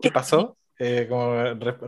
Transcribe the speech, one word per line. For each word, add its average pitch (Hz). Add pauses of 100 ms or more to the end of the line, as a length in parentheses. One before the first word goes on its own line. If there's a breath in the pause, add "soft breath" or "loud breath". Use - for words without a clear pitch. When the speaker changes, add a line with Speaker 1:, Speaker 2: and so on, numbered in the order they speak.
Speaker 1:
¿qué -
Speaker 2:
Sí. -
Speaker 1:
pasó? 160 (220)
Eh, 123
como 120 (200)
re-, 117 (120)